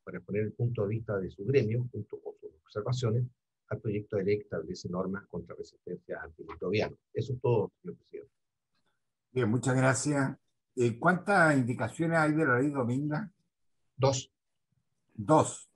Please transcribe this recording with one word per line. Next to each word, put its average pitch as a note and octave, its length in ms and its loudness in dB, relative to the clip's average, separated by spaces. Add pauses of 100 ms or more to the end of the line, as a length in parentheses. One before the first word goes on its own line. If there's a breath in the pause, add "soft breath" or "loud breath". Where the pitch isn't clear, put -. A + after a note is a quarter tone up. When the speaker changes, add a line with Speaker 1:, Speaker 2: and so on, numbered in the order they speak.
Speaker 1:
para F2+ 140 -10
exponer G2 240 -4
el G#2+ 100 -4
punto A#2+ 300 -2
de G2 60 0
vista G#2 300 -4
de F#2 120 -4
su G2+ 140 -12
gremio, A#2+ 460 2
junto - 300 -10
con - 200 -12
sus - 100 -16 (120)
observaciones, B2 640 -2 (460)
al A2 100 -6
proyecto G#2 360 -4
de F#2+ 80 0
ley G2+ 120 2
que G#2 80 -8
establece F2+ 440 -8
normas F#2 380 -4
contra E2+ 300 -12
resistencia - 680 -12
antimicrobiana. F2 720 -4 (180)
Eso B2 200 -4
es B2 80 -6
todo, A#2 400 2
señor - 160 -12
presidente. - 360 -18 (1000)
Speaker 2:
Bien, B2 180 2
muchas B2+ 240 2
gracias. C3+ 600 2 (400)
Eh, A#2+ 220 2
¿cuántas F3+ 580 4
indicaciones C3 640 0
hay D3+ 140 4
de D#3 140 2
la B2+ 140 4
ley D3 100 2
Dominga? C#3+ 640 -2 (640)
Speaker 1:
Dos. C3 360 0 (800)
Speaker 2:
Dos, - 640 2